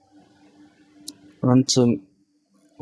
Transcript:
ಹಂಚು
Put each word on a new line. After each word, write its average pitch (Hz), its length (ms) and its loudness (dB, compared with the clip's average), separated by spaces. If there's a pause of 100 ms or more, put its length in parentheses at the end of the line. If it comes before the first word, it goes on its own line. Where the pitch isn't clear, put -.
(1400)
ಹಂಚು 127 400 2 (1000)